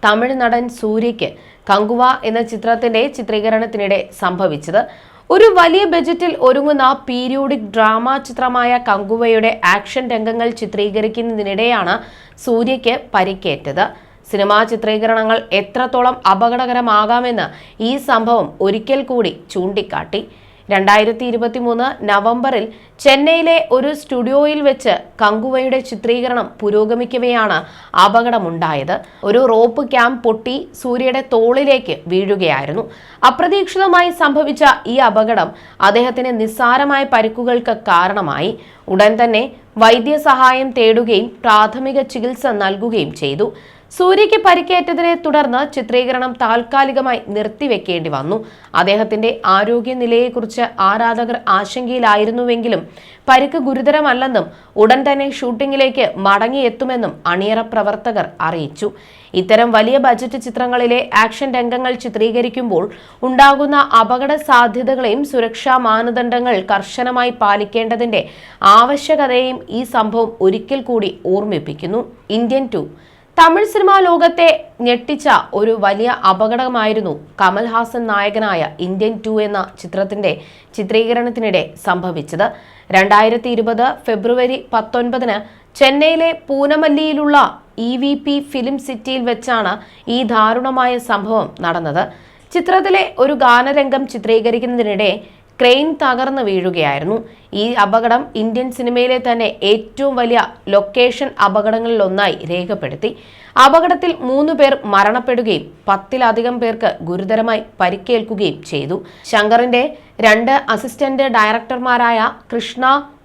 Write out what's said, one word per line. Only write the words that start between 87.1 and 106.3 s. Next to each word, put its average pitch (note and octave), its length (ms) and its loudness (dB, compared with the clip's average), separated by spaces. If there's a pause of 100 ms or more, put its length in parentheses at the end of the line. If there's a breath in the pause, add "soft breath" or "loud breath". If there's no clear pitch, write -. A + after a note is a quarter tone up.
ഇ A#3+ 200 -4
വി C#4 160 0 (120)
പി C#4+ 140 0
ഫിലിം C#4 400 -6
സിറ്റിയിൽ C4 420 -8
വെച്ചാണ് A3+ 560 -2 (300 loud breath)
ഈ A#3+ 160 -2
ദാരുണമായ B3 720 0
സംഭവം G#3+ 640 -2
നടന്നത്. E3+ 460 -2 (460 loud breath)
ചിത്രത്തിലെ F#4 640 0
ഒരു C#4 140 4
ഗാനരംഗം C4+ 720 2
ചിത്രീകരിക്കുന്നതിനിടെ A3+ 1120 0 (400 loud breath)
ക്രെയിൻ C#4 440 4
തകർന്നു C4 380 -2
വീഴുകയായിരുന്നു. F3+ 840 -2 (260 loud breath)
ഈ G#3 180 -2
അപകടം A3+ 540 0 (100)
ഇന്ത്യൻ A3+ 360 -4
സിനിമയിലെ B3 500 -2 (100)
തന്നെ A#3 320 -2
ഏറ്റവും A3+ 520 -2
വലിയ A#3+ 320 0 (220)
ലൊക്കേഷൻ A#3+ 600 0 (160)
അപകടങ്ങളിലൊന്നായി G#3 920 0 (120)
രേഖപ്പെടുത്തി. F3 680 -6 (480 loud breath)
അപകടത്തിൽ E4+ 540 4
മൂന്ന് C#4 340 0
പേർ C4+ 320 4
മരണപ്പെടുകയും G#3+ 880 0 (140)
പത്തിലധികം A#3 720 0